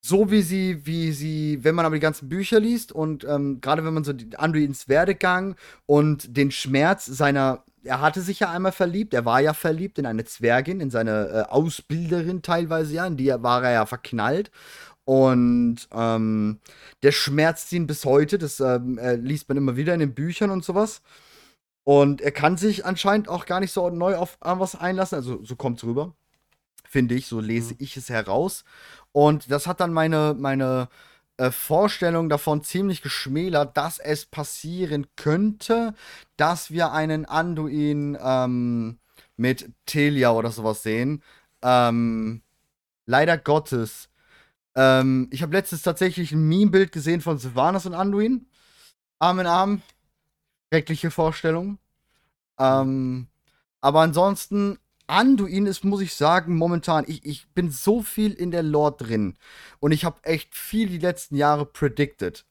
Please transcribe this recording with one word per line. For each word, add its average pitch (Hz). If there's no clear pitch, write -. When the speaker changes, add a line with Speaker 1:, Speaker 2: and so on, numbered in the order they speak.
Speaker 1:
so 196
wie 214
sie, 180
wie 160
sie, 151
wenn 156
man 170
aber 160
die 151
ganzen 151
Bücher 190
liest 233
und, 156
ähm, 139
gerade 156
wenn 160
man 156
so 143
die, 117
Anduins 151
Werdegang 180
und 147
den 139
Schmerz 139
seiner, 135
er 127
hatte 156
sich 185
ja 190
einmal 180
verliebt, 190
er 120
war 120
ja 151
verliebt 165
in 139
eine 113
Zwergin, 131
in 143
seine, 110
äh, 104
Ausbilderin 165
teilweise 160
ja, 170
in 175
die 131
war 123
er 123
ja 113
verknallt. 123
Und, 120
ähm, 110
der 139
schmerzt 151
ihn 175
bis 151
heute, 147
das, 151
ähm, 127
äh, 123
liest 131
man 139
immer 135
wieder 151
in 170
den 143
Büchern 170
und 190
sowas. 208
Und 143
er 139
kann 160
sich 196
anscheinend 196
auch 175
gar 180
nicht 190
so 175
neu 175
auf, 175
an 185
was 185
einlassen, 185
also 127
so 113
kommt's 120
rüber, 139
finde 123
ich, 131
so 117
lese 113
Speaker 2:
Mhm. 120
Speaker 1:
ich 139
es 127
heraus. 117
Und 147
das 143
hat 180
dann 175
meine, 156
meine, 131
äh, 127
Vorstellung 170
davon 147
ziemlich 190
geschmälert, 147
dass 143
es 151
passieren 156
könnte, 214
dass 156
wir 160
einen 156
Anduin, 147
ähm, 123
mit 127
Telia 143
oder 113
sowas 110
sehen. 120
Ähm, 117
leider 156
Gottes. 143
Ähm, 131
ich 135
hab 151
letztens 180
tatsächlich 175
ein 156
Meme-Bild 190
gesehen 165
von 160
Sylvanas 131
und 180
Anduin. 202
Arm 180
in 180
Arm. 196
Schreckliche 160
Vorstellung. 165
Ähm, 131
aber 143
ansonsten, 196
Anduin 202
ist, 190
muss 202
ich 190
sagen, 170
momentan, 165
ich, 151
ich 147
bin 175
so 202
viel 214
in 175
der 170
Lore 147
drin. 107
Und 147
ich 156
hab -
echt 160
viel 220
die 180
letzten 175
Jahre 147
predicted. 139